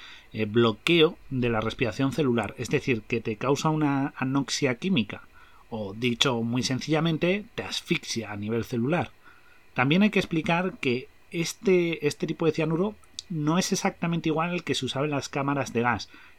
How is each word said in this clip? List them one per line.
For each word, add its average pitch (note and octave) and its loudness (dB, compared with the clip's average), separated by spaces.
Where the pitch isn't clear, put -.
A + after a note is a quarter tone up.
eh, G#2+ -2
bloqueo A#2 4
de B2 0
la A2 0
respiración A#2 -2
celular, A#2+ 0
es A#2+ -6
decir, B2 0
que A#2 -4
te A2 -4
causa C#3+ 0
una C#3+ 0
anoxia C3+ 0
química, D#3 -2
o G#2 -8
dicho A#2+ 2
muy A#2 0
sencillamente, D#3+ 0
te - -6
asfixia - -6
a G#2 -8
nivel G#2+ -2
celular. B2+ -2
También C#3+ 4
hay G#3+ 6
que - 0
explicar E3+ 0
que C3 -2
este, E3+ 0
este D3 -2
tipo E3 -4
de D#3 4
cianuro E3 0
no D#3 0
es F#3+ 0
exactamente E3+ -2
igual D#3+ 0
al F3 -4
que C#3+ -2
se - -2
usaba C3 -2
en D3+ -4
las C#3 -4
cámaras C#3 -2
de A#2 0
gas, A#2 -2